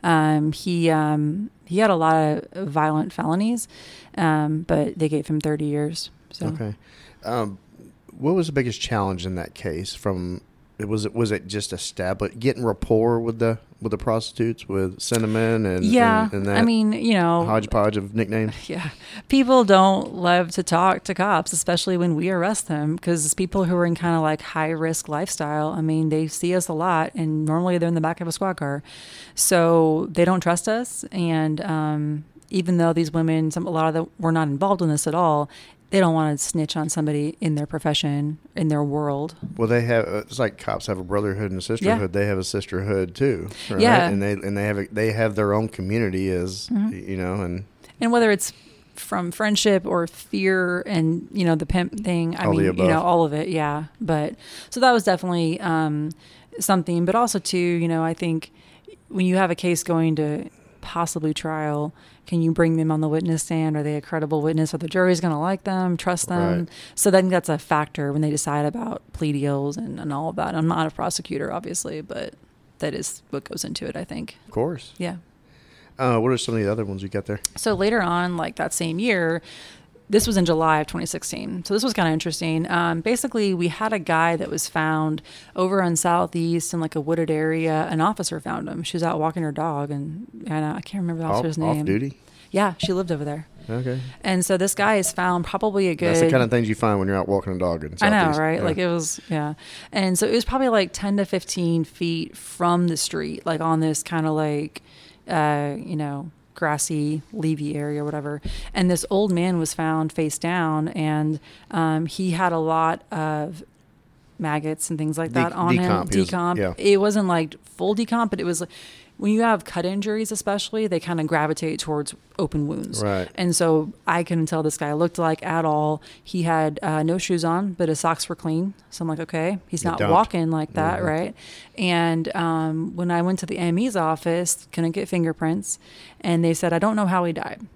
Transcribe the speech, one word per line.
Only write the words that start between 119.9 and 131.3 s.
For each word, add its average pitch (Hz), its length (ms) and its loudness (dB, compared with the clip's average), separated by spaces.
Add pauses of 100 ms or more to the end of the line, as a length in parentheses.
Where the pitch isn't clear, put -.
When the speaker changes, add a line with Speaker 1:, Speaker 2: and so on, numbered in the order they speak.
Speaker 1:
especially, 214 540 -2
they 180 140 0
kinda 170 240 -2
gravitate 156 560 0
towards 147 340 -4 (240)
open 151 300 0
wounds. - 340 -6
Speaker 2:
Right. 98 320 0
Speaker 1:
And 175 220 0
so 160 360 2 (140)
I 170 180 0
couldn't 165 220 0
tell 160 160 -2
this 151 160 -2
guy 147 160 -4
looked 165 240 0
like 160 260 0
at 165 220 0
all. 151 380 0 (200)
He 175 200 -4
had, 160 400 0
uh, 156 180 0
no 165 160 2
shoes 175 260 -2
on, 180 300 0
but 170 160 0
his 156 100 0
socks 165 300 -2
were 170 60 -6
clean. 170 400 -2 (160)
So - 100 -10
I'm 165 80 -2
like, 160 100 -4
"Okay, 165 380 -2 (100)
he's - 160 -4
Speaker 2:
You 170 60 0
Speaker 1:
not 165 80 -2
Speaker 2:
don't. 104 140 2
Speaker 1:
walking 170 400 4
like 156 220 -2
that," 160 260 0
Speaker 2:
Mm-hmm. 175 80 0
Speaker 1:
right? 160 280 -2 (440)